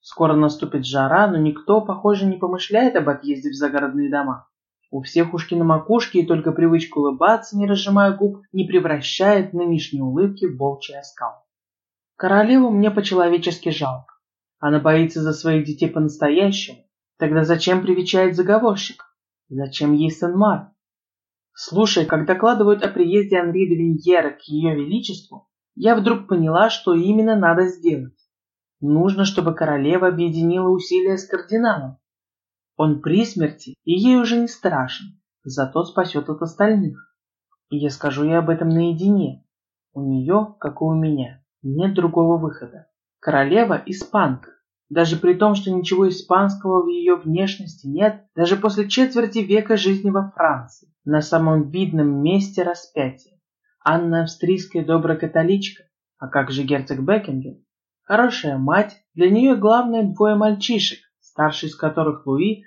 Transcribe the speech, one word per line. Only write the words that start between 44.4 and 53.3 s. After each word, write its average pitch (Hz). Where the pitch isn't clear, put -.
Даже 165
при 180
том, 208
что 190
ничего 185
испанского 185
в -
ее 175
внешности 165
нет, 196
даже 170
после 202
четверти 240
века 214
жизни 196
во 196
Франции, -
на 151
самом 160
видном 156
месте 190
распятия. -